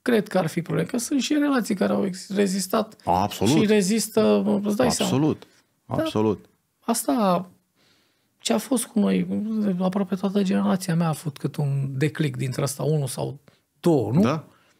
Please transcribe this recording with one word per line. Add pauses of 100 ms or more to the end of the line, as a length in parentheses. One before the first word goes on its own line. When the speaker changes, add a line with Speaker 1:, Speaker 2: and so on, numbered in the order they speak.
Speaker 1:
cred
că
ar
fi
probleme,
că
sunt
și
relații
care
au
ex-,
rezistat (100)
Speaker 2:
Absolut.
Speaker 1:
și
rezistă, (200)
îți
dai
seama.
Speaker 2:
Absolut. (420)
Speaker 1:
Da.
Speaker 2:
Absolut. (340)
Speaker 1:
Asta, (880)
ce
a
fost
cu
noi, (520)
aproape
toată
generația
mea
a
avut
cât
un
declic
dintre
ăsta,
unul
sau (400)
două,
nu?
Speaker 2:
Da. (360)